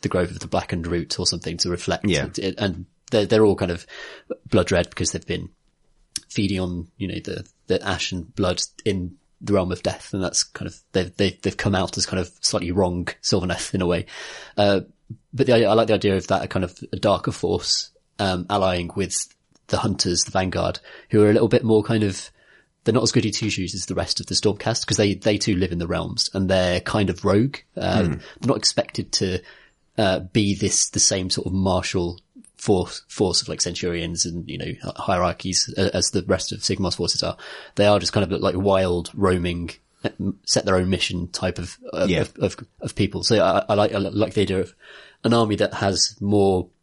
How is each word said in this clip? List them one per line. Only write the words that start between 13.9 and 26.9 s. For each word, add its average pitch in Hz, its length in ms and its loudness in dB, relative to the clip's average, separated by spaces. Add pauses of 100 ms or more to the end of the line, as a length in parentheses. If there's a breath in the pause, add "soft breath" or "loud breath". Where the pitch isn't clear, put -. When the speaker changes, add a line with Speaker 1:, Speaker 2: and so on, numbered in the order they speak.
Speaker 1:
uh, 101 240 4 (540)
but 127 120 2
the, 117 200 6
I 98 80 4
like 113 140 4
the 110 60 4
idea 98 220 4
of 92 120 -2
that 95 220 0
kind 95 140 -2
of - 140 -8 (140)
a - 40 -6
darker 95 360 2
force, - 580 0 (300)
um, 92 280 0
allying 92 460 2
with 95 220 -2 (520)
the - 100 0
Hunters, 92 460 0
the - 60 -14
Vanguard, 90 480 0 (320 loud breath)
who 107 120 6
are 104 80 8
a - 20 8
little 110 160 6
bit 117 160 4
more 110 180 6
kind 110 220 0
of, - 260 -4 (540 soft breath)
they're 113 100 2
not 127 80 2
as 113 100 2
goody 113 180 2
two - 200 -2
shoes 90 240 -4
as 85 120 -8
the 95 80 -4
rest - 260 -2
of - 60 -10
the - 80 -4
Stormcast - 520 0
'cause 107 120 0
they, 104 160 4
they 101 240 0
too 101 180 0
live 90 160 0
in 85 60 -4
the 85 80 -2
realms 87 480 -2
and 95 160 0
they're 90 300 2
kind 101 280 0